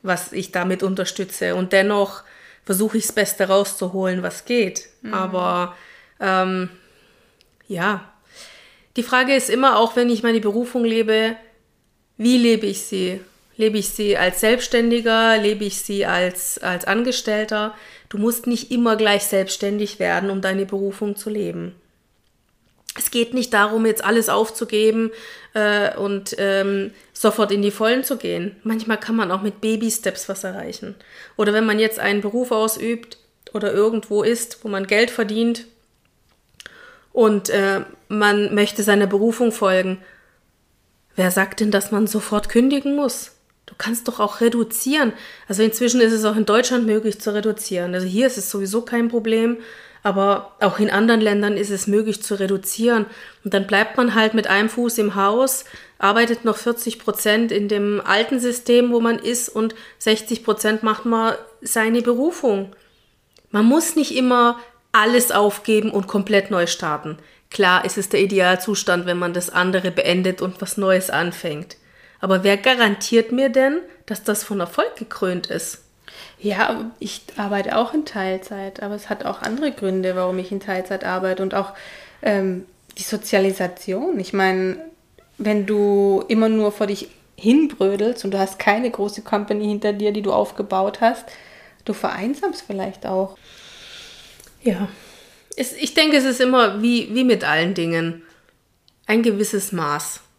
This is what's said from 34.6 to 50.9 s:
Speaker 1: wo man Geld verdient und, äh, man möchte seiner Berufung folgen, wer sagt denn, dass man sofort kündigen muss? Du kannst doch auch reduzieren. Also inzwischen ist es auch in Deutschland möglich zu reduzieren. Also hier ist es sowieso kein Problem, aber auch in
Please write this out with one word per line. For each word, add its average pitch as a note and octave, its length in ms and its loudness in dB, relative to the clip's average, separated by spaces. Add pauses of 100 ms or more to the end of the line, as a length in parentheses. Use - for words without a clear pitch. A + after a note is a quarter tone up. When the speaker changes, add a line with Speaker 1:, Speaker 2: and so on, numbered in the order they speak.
Speaker 1:
wo A3+ 40 -8
man G3 200 -4
Geld A3 220 2
verdient A3+ 540 -2 (1500)
und, G#3 380 4
äh, G3 320 2 (260)
man G#3 440 2
möchte G#3 300 0
seiner G3+ 240 4
Berufung A3 460 2
folgen, F#3 500 0 (1120)
wer F#3 160 2
sagt G3 300 0
denn, G#3+ 100 2
dass G3+ 220 0
man G#3 160 2
sofort G#3 400 -2
kündigen C#4 480 2
muss? - 340 -2 (360)
Du - 120 -20
kannst A3+ 300 -4
doch A3+ 120 -6
auch G#3 220 -2
reduzieren. A#3 720 2 (340)
Also G3+ 140 0
inzwischen A#3+ 400 4
ist A3+ 100 6
es G#3+ 140 2
auch G#3 100 2
in A3 80 2
Deutschland A#3 400 4
möglich G#3+ 340 0
zu G#3 140 -4
reduzieren. G3+ 640 -2
Also F#3 120 -2
hier G#3 200 2
ist B3+ 100 0
es G3 140 -6
sowieso G3 320 -2
kein A#3 260 0
Problem, A3+ 480 0 (460)
aber G3 580 0
auch G3 180 2
in G#3 120 2